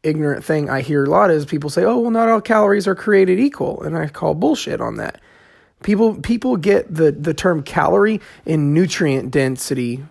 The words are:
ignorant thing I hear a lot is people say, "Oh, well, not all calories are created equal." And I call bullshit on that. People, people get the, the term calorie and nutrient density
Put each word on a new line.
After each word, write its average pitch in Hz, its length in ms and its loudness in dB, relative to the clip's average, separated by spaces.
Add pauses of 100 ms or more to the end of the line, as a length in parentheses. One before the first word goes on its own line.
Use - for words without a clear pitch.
ignorant 151 420 -2
thing 151 240 -2
I 131 140 -4
hear 143 220 0
a 139 40 0
lot 185 220 4
is 151 160 2
people 147 240 -6
say, 170 120 0
"Oh, 226 160 2
well, 233 120 0
not 226 180 2
all 220 140 2
calories 208 440 2
are 190 80 0
created 190 460 2
equal." - 420 -2
And 156 140 -6
I 156 120 -4
call 156 260 -2
bullshit 254 480 -2
on 110 140 -6
that. - 220 -10 (640)
People, 208 340 2
people 233 420 -2
get 190 360 0
the, 156 160 4
the 147 220 -4
term 165 300 0
calorie 196 580 0 (240)
and 147 300 0
nutrient 151 560 0
density 131 800 -2